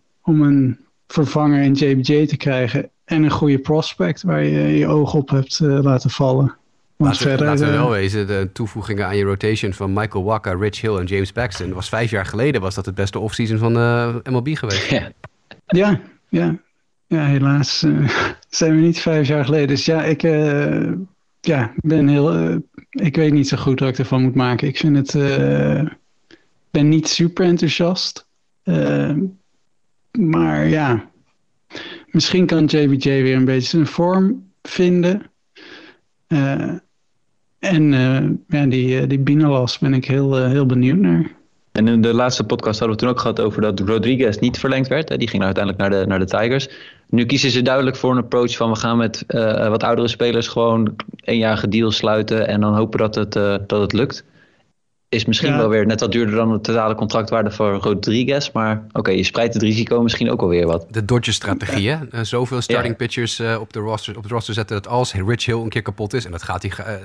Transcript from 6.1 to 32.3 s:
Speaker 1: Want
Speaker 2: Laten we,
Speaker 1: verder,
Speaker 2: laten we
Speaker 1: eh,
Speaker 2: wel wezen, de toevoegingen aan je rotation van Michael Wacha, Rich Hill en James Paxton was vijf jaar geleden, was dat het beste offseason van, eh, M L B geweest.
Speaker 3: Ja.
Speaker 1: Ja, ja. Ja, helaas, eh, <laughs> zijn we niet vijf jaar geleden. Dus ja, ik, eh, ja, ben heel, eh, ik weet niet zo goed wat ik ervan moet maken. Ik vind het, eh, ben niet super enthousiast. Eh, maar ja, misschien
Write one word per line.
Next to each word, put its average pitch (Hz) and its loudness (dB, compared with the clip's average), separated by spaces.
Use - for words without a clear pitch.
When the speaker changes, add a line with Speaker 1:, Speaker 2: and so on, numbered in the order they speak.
Speaker 1:
Want 147 2
Speaker 2:
Laten - -4
we, 143 0
Speaker 1:
verder, 135 2
Speaker 2:
laten 147 2
we 143 2
Speaker 1:
eh, 147 2
Speaker 2:
wel 123 2
wezen, 101 0
de 98 -2
toevoegingen 104 -6
aan 98 -2
je 101 2
rotation 101 -2
van 98 -4
Michael 104 -2
Wacha, 104 -2
Rich 101 -4
Hill 107 -2
en 90 -4
James 98 -2
Paxton 95 -6
was 90 -8
vijf 113 -2
jaar 98 -2
geleden, 123 -2
was 92 -4
dat 95 -6
het 95 -8
beste 98 -4
offseason 110 -2
van, 117 0
eh, 117 0
M 131 -4
L 120 0
B 123 -8
geweest. 98 -6
Speaker 3:
Ja. - -2
Speaker 1:
Ja, 190 2
ja. 165 0
Ja, 156 0
helaas, 139 2
eh, 147 2
<laughs> - -20
zijn 160 2
we 156 6
niet 170 4
vijf 156 0
jaar 147 0
geleden. 143 2
Dus 139 -2
ja, 160 0
ik, 156 0
eh, 151 0
ja, 131 0
ben 151 2
heel, 143 4
eh, 165 0
ik 185 -2
weet 156 4
niet 139 4
zo 135 -2
goed 135 0
wat 135 0
ik 127 -4
ervan 131 0
moet 127 2
maken. 123 0
Ik 139 -4
vind 151 2
het, 139 0
eh, 143 0
ben 151 4
niet 156 2
super 170 0
enthousiast. 175 0
Eh, 147 0
maar 160 2
ja, 143 0
misschien 180 2